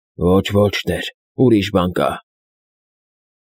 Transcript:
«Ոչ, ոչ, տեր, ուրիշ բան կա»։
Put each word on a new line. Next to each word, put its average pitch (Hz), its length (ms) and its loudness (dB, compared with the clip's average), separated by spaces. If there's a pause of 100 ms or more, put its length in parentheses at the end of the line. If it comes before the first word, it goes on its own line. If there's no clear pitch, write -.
(200)
«Ոչ, 92 320 2
ոչ, 101 300 2
տեր, - 300 -6 (240)
ուրիշ 113 360 2
բան 90 220 0
կա»։ 67 180 -2 (1400)